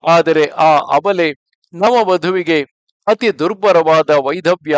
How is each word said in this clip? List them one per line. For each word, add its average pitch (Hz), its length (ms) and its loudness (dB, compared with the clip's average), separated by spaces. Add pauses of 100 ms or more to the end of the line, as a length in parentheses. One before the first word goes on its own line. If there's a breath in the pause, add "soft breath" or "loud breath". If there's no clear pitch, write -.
ಆದರೆ 160 380 2
ಆ 156 320 0
ಅಬಲೆ 160 560 -2 (400)
ನವವಧುವಿಗೆ 180 920 0 (420)
ಅತಿ 220 320 -2
ದುರ್ಬರವಾದ 165 720 0
ವೈಧವ್ಯ 151 680 -2